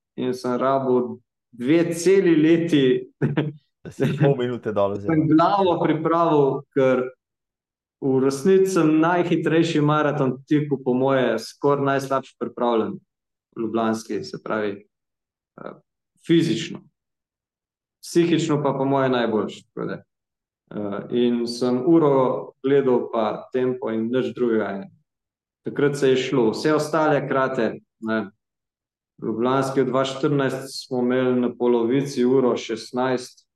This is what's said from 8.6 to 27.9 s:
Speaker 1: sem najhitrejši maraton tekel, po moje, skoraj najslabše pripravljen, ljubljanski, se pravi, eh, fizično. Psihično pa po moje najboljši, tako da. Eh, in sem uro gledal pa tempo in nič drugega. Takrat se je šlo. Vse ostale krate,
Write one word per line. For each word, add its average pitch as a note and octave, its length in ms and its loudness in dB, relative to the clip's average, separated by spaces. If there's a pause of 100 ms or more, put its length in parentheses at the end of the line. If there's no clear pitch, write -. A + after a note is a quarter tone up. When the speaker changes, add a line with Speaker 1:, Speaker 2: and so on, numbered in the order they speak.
Speaker 1:
sem D#3+ 240 2
najhitrejši E3 880 2
maraton D3 640 0
tekel, D3 360 0
po B2 140 0
moje, B2+ 440 2
skoraj C#3 460 -2
najslabše C3+ 520 -2
pripravljen, A2 580 -2 (600)
ljubljanski, A2 680 -4
se - 140 -14
pravi, G#2+ 340 -4 (840)
eh, - 160 -16 (520)
fizično. - 540 0 (1200)
Psihično D#3 580 0
pa C#3 100 0
po C3+ 120 -2
moje C3+ 240 0
najboljši, A2+ 560 -2
tako - 220 -10
da. G2 120 -8 (720)
Eh, G#2 300 -8 (180)
in A#2+ 280 0
sem B2+ 380 -2
uro D#3+ 280 4 (480)
gledal B2+ 500 2
pa G#2+ 400 -4
tempo B2+ 400 -4
in A2+ 180 -2
nič A#2+ 240 -2
drugega. G#2 540 -2 (800)
Takrat C#3 300 0
se C#3 140 0
je B2+ 60 4
šlo. B2+ 340 0
Vse D#3 240 -2
ostale D3+ 480 0
krate, C3 460 -2 (300)